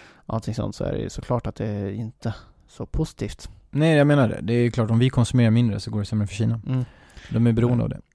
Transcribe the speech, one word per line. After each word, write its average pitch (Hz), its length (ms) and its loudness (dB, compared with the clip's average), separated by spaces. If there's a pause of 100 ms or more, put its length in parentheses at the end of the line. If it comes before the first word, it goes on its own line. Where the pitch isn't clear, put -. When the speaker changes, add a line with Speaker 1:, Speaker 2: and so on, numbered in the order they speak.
(260)
Speaker 1:
allting 110 280 -6
sånt, 104 200 -6
så - 100 -8
är - 80 -2
det - 60 -4
ju 104 120 -6
såklart - 360 -6
att 110 80 -8
det - 120 -6
är 101 240 -6
inte 110 440 -8 (340)
så - 180 -12
positivt. - 640 -6 (200)
Speaker 2:
Nej, 156 260 4
jag 143 100 6
menar 143 220 4
det. - 140 -4
Det 104 120 -2
är 120 160 2
klart, 113 200 0
om 113 80 4
vi 127 120 4
konsumerar 120 400 2
mindre 110 300 2
så - 100 -10
går 107 100 -4
det 98 60 -4
sämre 107 200 -2
för - 80 -10
Kina. 113 320 -2
Speaker 1:
Mm. 127 180 -2 (460)
Speaker 2:
De 117 160 2
är 117 60 4
beroende 120 220 2
Speaker 1:
Mm. 117 100 0
Speaker 2:
av - 40 -2
det. - 120 -8 (140)